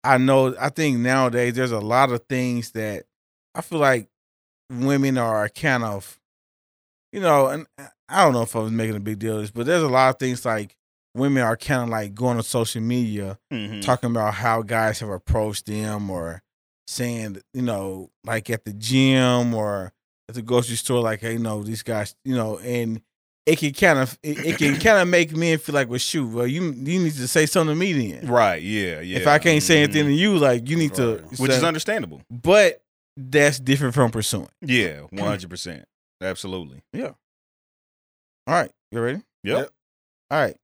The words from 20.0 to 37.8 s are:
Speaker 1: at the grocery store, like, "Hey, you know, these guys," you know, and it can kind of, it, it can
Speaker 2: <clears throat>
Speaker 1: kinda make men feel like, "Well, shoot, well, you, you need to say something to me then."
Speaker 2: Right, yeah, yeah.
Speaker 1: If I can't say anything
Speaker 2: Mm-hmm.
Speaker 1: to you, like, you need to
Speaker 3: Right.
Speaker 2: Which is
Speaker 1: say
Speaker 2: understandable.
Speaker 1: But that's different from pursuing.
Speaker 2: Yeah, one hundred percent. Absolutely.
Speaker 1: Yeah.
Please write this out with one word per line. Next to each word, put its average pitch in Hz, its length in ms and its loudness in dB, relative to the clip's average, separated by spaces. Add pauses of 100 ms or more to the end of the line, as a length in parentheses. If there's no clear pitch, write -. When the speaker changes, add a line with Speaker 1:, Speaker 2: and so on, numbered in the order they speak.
Speaker 1:
at 113 60 -16
the 120 80 -10
grocery 117 340 0
store, 120 240 0
like, 110 200 -2
"Hey, 113 140 -6
you 117 40 -4
know, 110 240 -4
these 110 200 -8
guys," 107 320 -6 (100)
you 131 120 -2
know, 110 220 -4
and 113 420 -4 (460)
it 160 140 4
can 147 120 -2
kind 165 280 4
of, 127 220 -4
it, 147 220 -8
it 165 140 -2
can 143 180 2
Speaker 2:
<clears throat> - 20 -6
Speaker 1:
kinda 202 280 4
make 170 280 2
men 160 240 2
feel 147 160 -6
like, 135 140 0
"Well, 123 100 -4
shoot, 143 320 -2
well, 120 160 -2
you, 160 180 -2
you 147 340 -2
need 160 160 0
to 127 140 -6
say 151 180 4
something 156 280 2
to 156 40 -2
me 185 140 0 (180)
then." 73 160 -12
Speaker 2:
Right, 107 340 4
yeah, 92 400 -4
yeah. 90 180 -6
Speaker 1:
If 90 80 0
I 147 120 8
can't 156 240 4
say 156 220 6
anything 151 180 2
Speaker 2:
Mm-hmm. 147 80 2
Speaker 1:
to 143 60 4
you, 196 200 2
like, 127 320 2
you 160 80 0
need 156 200 2
to 120 200 0
Speaker 3:
Right. 80 240 -12
Speaker 2:
Which 135 100 0
is 131 100 4
Speaker 1:
say 160 60 2
Speaker 2:
understandable. 156 540 -4 (100)
Speaker 1:
But 175 520 4 (340)
that's 139 420 2
different 135 360 0
from 123 160 4
pursuing. 107 400 -6 (100)
Speaker 2:
Yeah, 104 400 0 (100)
one 101 180 -6
hundred 92 200 -6
percent. 85 380 -14 (340)
Absolutely. 92 600 -8 (100)
Speaker 1:
Yeah. - 200 -10 (1300)